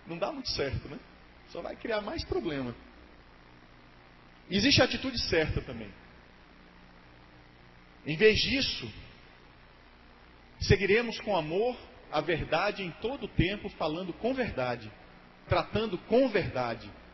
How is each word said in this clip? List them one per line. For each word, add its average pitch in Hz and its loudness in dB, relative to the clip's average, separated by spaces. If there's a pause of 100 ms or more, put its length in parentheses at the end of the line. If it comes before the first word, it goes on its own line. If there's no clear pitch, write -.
Não 170 -8
dá - -2
muito - -8
certo, 139 -4
né? 143 -12 (520)
Só - -10
vai - -10
criar 214 -2
mais 254 -8
problema. 147 -4 (1800)
Existe 226 4
a 262 8
atitude 240 -4
certa 160 2
também. 113 -10 (2250)
Em 156 -2
vez 214 8
disso, 202 -2 (1700)
seguiremos 202 4
com 202 0
amor 185 0 (340)
a 151 0
verdade 165 0
em 180 -4
todo 240 -6
o - -8
tempo, 190 0
falando 165 -4
com 233 -2
verdade, 127 -2 (560)
tratando 185 0
com 247 4
verdade, 120 -2 (240)